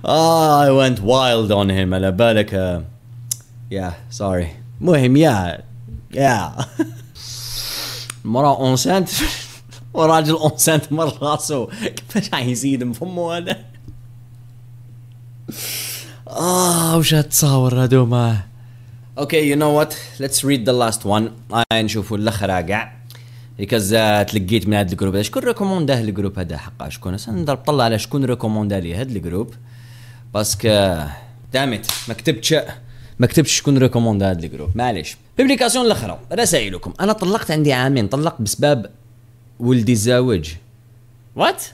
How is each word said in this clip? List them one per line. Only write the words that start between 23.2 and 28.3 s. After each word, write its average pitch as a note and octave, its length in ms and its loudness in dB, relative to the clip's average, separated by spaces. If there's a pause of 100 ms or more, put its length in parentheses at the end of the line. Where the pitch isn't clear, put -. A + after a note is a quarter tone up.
Because، G#2 320 0
آه، G#2+ 300 4
تلقيت G2 440 0
من G#2+ 60 2
هاد G2+ 180 2
الجروب F#2+ 240 -2
هذا. G2+ 80 0
شكون B3+ 200 -4
ريكوموندا E3 580 0
الجروب G2 380 -4
هذا E2 180 -6
حقا؟ - 320 -12
شكون؟ F2+ 240 -8
أصلاً G3+ 220 -6
نضرب D3 220 -2
طلع C#3 260 0
على A2+ 160 2
شكون C#3 260 -2
ريكوموندا G#2+ 540 -2